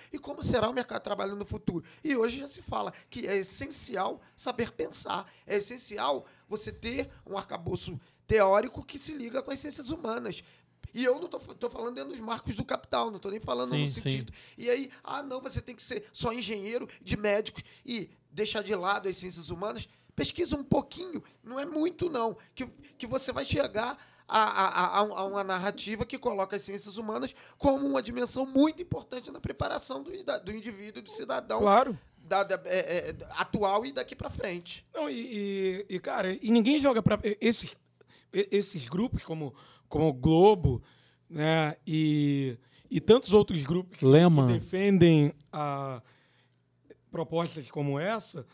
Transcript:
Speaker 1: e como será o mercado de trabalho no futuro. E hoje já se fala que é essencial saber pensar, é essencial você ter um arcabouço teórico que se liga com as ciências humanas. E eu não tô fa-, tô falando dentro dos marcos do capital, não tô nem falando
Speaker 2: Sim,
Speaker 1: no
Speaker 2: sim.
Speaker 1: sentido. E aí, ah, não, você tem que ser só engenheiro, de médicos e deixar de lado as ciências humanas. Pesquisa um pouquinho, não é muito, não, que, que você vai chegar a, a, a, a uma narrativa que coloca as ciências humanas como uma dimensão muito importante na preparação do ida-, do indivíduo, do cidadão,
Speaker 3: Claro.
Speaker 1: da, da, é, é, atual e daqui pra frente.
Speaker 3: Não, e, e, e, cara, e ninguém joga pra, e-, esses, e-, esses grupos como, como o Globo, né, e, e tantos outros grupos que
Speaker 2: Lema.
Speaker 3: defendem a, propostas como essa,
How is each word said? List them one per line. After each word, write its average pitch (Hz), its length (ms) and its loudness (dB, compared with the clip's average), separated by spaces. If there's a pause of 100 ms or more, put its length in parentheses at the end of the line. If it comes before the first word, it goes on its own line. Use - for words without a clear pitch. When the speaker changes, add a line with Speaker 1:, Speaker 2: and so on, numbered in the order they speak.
(120)
Speaker 1:
e 294 60 -10
como 285 240 -12
será 226 280 2
o 247 40 -6
mercado 240 280 -6
de - 20 -10
trabalho 202 320 -4
no 202 100 -8
futuro. 190 380 -6 (200)
E 285 120 0
hoje 233 240 0
já 277 80 -12
se 349 160 -12
fala 208 280 -6 (160)
que - 200 -10
é 196 100 0
essencial 214 840 -6 (160)
saber - 360 -4
pensar, - 560 -6 (180)
é 208 120 -2
essencial 247 680 -4 (240)
você 214 220 -6
ter 247 380 -6 (160)
um 190 120 -10
arcabouço 185 600 -6 (260)
teórico 208 600 4
que - 120 -16
se 311 160 -8
liga 254 280 -6
com 285 100 -8
as 277 80 -6
ciências 285 300 -8
humanas. 240 540 -6 (500)
E 240 100 -4
eu 254 160 2
não 349 80 -8
tô 254 120 -10
fa-, - 160 -18
tô 240 140 -6
falando 240 260 -8
dentro 277 160 -10
dos 269 100 -12
marcos 220 340 -6
do 214 80 -6
capital, 233 480 -2
não 190 80 -10
tô 196 100 -10
nem 214 100 -6
falando 220 320 -4
Speaker 2:
Sim, 147 100 0
Speaker 1:
no 147 60 0
Speaker 2:
sim. 131 140 -6
Speaker 1:
sentido. 131 300 -4 (260)
E 240 120 -4
aí, 262 200 0 (140)
ah, 277 200 -8
não, 262 180 -10
você 262 180 -8
tem 240 160 -10
que - 80 -12
ser 214 300 -6
só 240 180 0
engenheiro, 220 560 -6 (140)
de - 160 -4
médicos 208 460 0 (220)
e 233 240 -8 (220)
deixar 214 320 -2
de 196 120 -4
lado 190 340 -2
as 175 80 -4
ciências 170 320 -10
humanas. 202 400 -8 (260)
Pesquisa 294 400 -2
um 285 80 -4
pouquinho, 330 580 -2 (220)
não 254 160 -8
é 285 60 -4
muito, 339 460 -2
não, 226 260 -2 (180)
que, 165 120 -8 (300)
que 240 100 -10
você 262 260 -2
vai 247 100 -4
chegar 240 540 -2 (300)
a, - 160 4
a, 196 240 4 (180)
a, 180 140 2
a 196 260 0
uma 196 180 -2
narrativa 202 600 -4
que 262 140 -8
coloca 202 360 -2
as 202 60 -6
ciências 196 360 -8
humanas 233 380 -6 (220)
como 277 300 4
uma 269 140 2
dimensão 247 440 -2
muito 285 360 4
importante - 500 -10
na - 100 -16
preparação - 640 -6
do 339 100 -14
ida-, 262 260 -6
do 208 160 -10
indivíduo, 214 460 -12
do 208 80 -12
cidadão, 233 500 -4
Speaker 3:
Claro. 208 380 6 (220)
Speaker 1:
da, 190 240 0
da, 185 220 -4
é, 175 440 -2
é, 160 60 -8 (160)
atual 196 540 0
e 277 60 -10
daqui 254 240 -8
pra - 140 -10
frente. 175 640 -8
Speaker 3:
Não, 294 160 -4
e, 262 60 -6 (720)
e, 190 60 -4
e, 175 40 -4
cara, 190 400 -2
e 214 120 0
ninguém 240 260 6
joga 269 240 4
pra, 208 220 4
e-, 214 180 -2
esses, 226 340 2 (560)
e-, 202 200 0
esses 190 360 0
grupos 175 380 -2
como, 156 260 -6 (380)
como 156 200 4
o 139 40 2
Globo, 160 680 6 (440)
né, 160 480 2 (120)
e, 147 680 2 (340)
e 160 120 0
tantos 214 320 6
outros 196 320 6
grupos 175 320 -2
que 143 80 2
Speaker 2:
Lema. 151 400 10
Speaker 3:
defendem 165 880 6 (180)
a, 139 520 -6 (1080)
propostas 165 580 -4
como 143 300 -2
essa, 185 540 -4